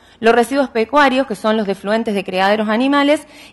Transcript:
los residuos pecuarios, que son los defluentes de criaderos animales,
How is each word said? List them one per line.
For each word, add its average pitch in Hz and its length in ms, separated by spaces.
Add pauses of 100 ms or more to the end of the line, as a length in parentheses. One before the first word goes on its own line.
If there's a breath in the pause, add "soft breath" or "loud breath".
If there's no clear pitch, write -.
(200 soft breath)
los 226 140
residuos 247 360
pecuarios, 262 560
que 220 80
son 220 220
los 214 100
defluentes 208 480
de 190 100
criaderos 196 440
animales, 277 580 (260 loud breath)